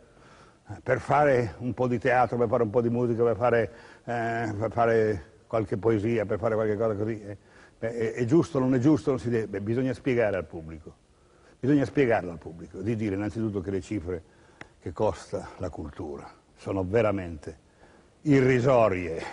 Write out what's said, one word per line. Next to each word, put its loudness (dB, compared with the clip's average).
per 0
fare 2
un -4
po' 0
di 0
teatro, 2
per 2
fare 2
un 0
po' 2
di 2
musica, 0
per 2
fare, 2
eh, -4
per -2
fare 2
qualche -2
poesia, 0
per -2
fare 0
qualche 0
cosa 0
così. -4
Eh, -14
beh, -6
è, -4
è -2
giusto, 2
non 2
è 4
giusto, 4
non 0
si -8
deve, -2
beh, -6
bisogna -2
spiegare 0
al -4
pubblico. -14
Bisogna 4
spiegarlo 2
al -10
pubblico, -14
di -2
dire -2
innanzitutto -4
che -6
le -2
cifre -6
che -10
costa -4
la -6
cultura -12
sono -4
veramente -2
irrisorie 4